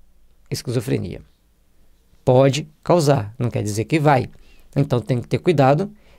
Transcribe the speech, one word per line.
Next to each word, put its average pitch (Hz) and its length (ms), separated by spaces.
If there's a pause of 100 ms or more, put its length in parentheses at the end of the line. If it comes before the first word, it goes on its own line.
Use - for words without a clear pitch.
(500)
esquizofrenia. 117 720 (1040)
Pode 135 440 (140)
causar, 143 560
não 120 120
quer 110 120
dizer 104 220
que 151 140
vai. 147 300 (480)
Então 139 240
tem 120 200
que - 80
ter 123 100
cuidado, 151 520 (280)